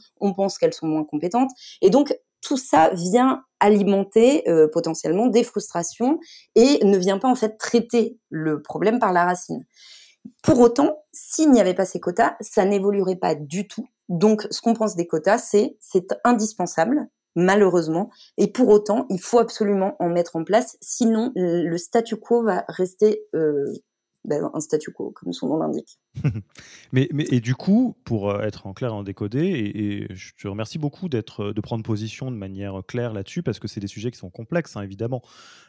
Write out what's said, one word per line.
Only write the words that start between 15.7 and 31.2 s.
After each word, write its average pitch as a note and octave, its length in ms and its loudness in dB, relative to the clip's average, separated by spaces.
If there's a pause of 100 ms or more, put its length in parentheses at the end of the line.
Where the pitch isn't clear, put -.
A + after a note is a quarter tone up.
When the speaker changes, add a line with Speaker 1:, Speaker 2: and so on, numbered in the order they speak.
Speaker 1:
c'est - 280 -2 (160)
indispensable, A3 840 0 (280)
malheureusement. F3+ 720 2 (280)
Et G3+ 100 2
pour A#3 220 2
autant, G#3 420 4
il F#3 80 -4
faut - 180 0
absolument G3+ 640 0
en F3 100 0
mettre E3+ 260 -2
en E3 80 -2
place, A3 380 0
sinon A3+ 540 0
le F3 420 0
statu A3+ 380 -2
quo A#3 260 0
va G3+ 260 0
rester, F#3 540 0 (140)
euh, D3 360 0 (520)
ben, D3 320 -4
un - 40 -6
statu - 320 -4
quo, - 200 -10
comme - 200 -12
son - 160 -8
nom D3+ 100 -2
l'indique. D#3 420 -6 (160)
Speaker 2:
<laughs> - 80 -8 (720)
Mais, C3 180 2
mais, D3+ 180 -4
et A#2+ 120 2
du A#2+ 140 -2
coup, A3 500 0
pour, G2+ 260 -2
euh, G2+ 80 -2
être G#2+ 280 -8
en G2 60 -12
clair, A#2 200 -6
en G2+ 100 -8
décodé, G2+ 360 -6
et, G#2+ 640 -4
et G#2+ 120 -12
je - 160 -20 (100)
te G2+ 60 -10
remercie G#2 300 -8
beaucoup D3+ 320 -8
d'être, G#2+ 420 -6